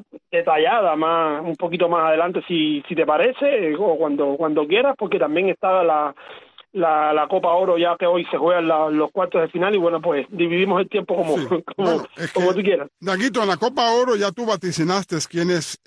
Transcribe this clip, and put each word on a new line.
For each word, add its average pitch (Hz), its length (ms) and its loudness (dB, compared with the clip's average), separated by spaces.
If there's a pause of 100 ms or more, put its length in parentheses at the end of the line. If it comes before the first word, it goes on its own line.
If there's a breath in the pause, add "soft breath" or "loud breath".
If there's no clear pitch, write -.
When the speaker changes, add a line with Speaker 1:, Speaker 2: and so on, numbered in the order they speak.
(300)
Speaker 1:
detallada, 170 680 2
más, 160 440 0
un 165 140 -6
poquito 175 320 -2
más 170 180 2
adelante 165 440 0
si, 156 360 0
si 175 100 -8
te 156 100 2
parece, 214 640 2
eh, 151 100 -2
o 180 180 2
cuando, 143 380 0
cuando 156 320 0
quieras, 226 300 2
porque 196 220 -2
también 170 300 0
está 185 340 0
la, 151 320 0 (580 loud breath)
la, 156 380 2
la 151 160 2
Copa 180 260 0
Oro, 180 240 2
ya 170 200 0
que 185 80 -4
hoy 175 200 2
se - 120 -4
juegan 170 300 2
la, 156 220 2
los 151 220 0
cuartos 180 300 0
de 160 60 0
final 180 260 -2
y 208 60 2
bueno, 170 200 0
pues 151 300 -2
dividimos 180 500 0
el 190 100 -2
tiempo 196 260 -2
como, 165 220 0
Speaker 2:
Sí. 139 100 -4
Speaker 1:
<laughs> - 280 -4
como, 190 140 0
Speaker 2:
Bueno, 156 140 0 (140)
es 165 140 -6
Speaker 1:
como 180 180 2
Speaker 2:
que, 185 60 0
Speaker 1:
tú 202 60 -2
quieras. 180 280 0 (100)
Speaker 2:
Daguito, 196 420 -2
en 208 60 0
la 180 100 0
Copa 247 340 0
Oro 247 240 2
ya 202 160 0
tú 240 140 -8
vaticinaste 180 720 -2 (120)
quiénes 170 580 -2